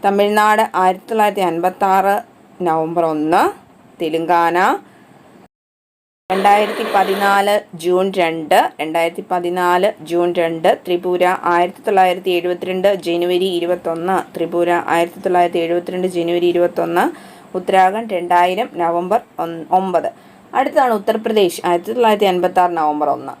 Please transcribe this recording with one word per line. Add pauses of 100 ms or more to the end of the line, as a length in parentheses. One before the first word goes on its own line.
തമിഴ്നാട്
ആയിരത്തി
തൊള്ളായിരത്തി
അൻപത്താറ് (400)
നവംബർ
ഒന്ന്. (520)
തെലുങ്കാന (1500)
രണ്ടായിരത്തി (100)
പതിനാല് (140)
ജൂൺ
രണ്ട്.
രണ്ടായിരത്തി
പതിനാല് (120)
ജൂൺ
രണ്ട്.
ത്രിപുര
ആയിരത്തി
തൊള്ളായിരത്തി
എഴുപത്തിരണ്ട്
ജനുവരി
ഇരുപത്തൊന്ന്.
ത്രിപുര (160)
ആയിരത്തി
തൊള്ളായിരത്തി
എഴുപത്തിരണ്ട്
ജനുവരി
ഇരുപത്തൊന്ന്. (220)
ഉത്തരാഖണ്ഡ്
രണ്ടായിരം
നവംബർ (180)
ഒന്ന്,
ഒമ്പത്. (440)
അടുത്താണ്
ഉത്തർപ്രദേശ്,
ആയിരത്തി
തൊള്ളായിരത്തി
അൻപത്താറ്
നവംബർ
ഒന്ന്.